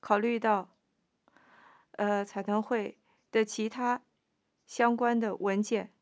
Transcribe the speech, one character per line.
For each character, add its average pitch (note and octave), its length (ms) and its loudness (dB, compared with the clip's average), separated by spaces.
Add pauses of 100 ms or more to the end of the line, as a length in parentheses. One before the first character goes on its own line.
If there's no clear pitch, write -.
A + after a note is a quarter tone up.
考 G#3 180 2
虑 A#3 200 0
到， G#3+ 300 0 (1200)
呃， G3+ 340 0
财 G3 160 -8
谈 G#3 200 0
会 G#3+ 360 -4 (320)
的 A3 160 4
其 A3 240 -4
他 B3 320 -2 (640)
相 A#3 320 2
关 A#3+ 200 2
的 A3 180 -2
文 G3 260 0
件 G#3 280 -2 (120)